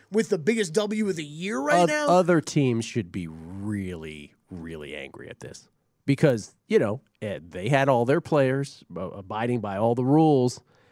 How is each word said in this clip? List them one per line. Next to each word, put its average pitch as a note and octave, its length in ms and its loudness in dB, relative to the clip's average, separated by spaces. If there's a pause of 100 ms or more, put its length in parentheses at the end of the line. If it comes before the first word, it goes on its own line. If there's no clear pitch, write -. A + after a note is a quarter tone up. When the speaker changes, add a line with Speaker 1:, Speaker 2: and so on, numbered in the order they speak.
(120)
Speaker 1:
with G#3+ 180 0
the F#3 100 0
biggest G3 340 0
W G#3+ 340 0
of F#3 80 -2
the D#3+ 80 -8
year F3 360 -6
right C#4 240 4
Speaker 2:
Oth-, E3+ 60 4
Speaker 1:
now? G3+ 180 0
Speaker 2:
other F3 340 6
teams B2 420 0
should F#2 280 -6
be F2+ 180 -6
really, E2 1040 -10 (160)
really D#2+ 460 -12
angry C#2 340 -14
at - 100 -18
this - 300 -18 (360)
because, C3+ 500 2 (120)
you - 120 4
know, G#2 200 0 (220)
eh, G2 260 -8
they F#2 220 -8
had C3+ 200 2
all A#2+ 160 4
their D3+ 160 2
players, C3+ 640 0 (140)
uh, E2+ 40 -8 (100)
abiding A2 500 -4
by G2 160 -4
all A#2 180 2
the B2+ 80 -2
rules, C#3 580 4 (300)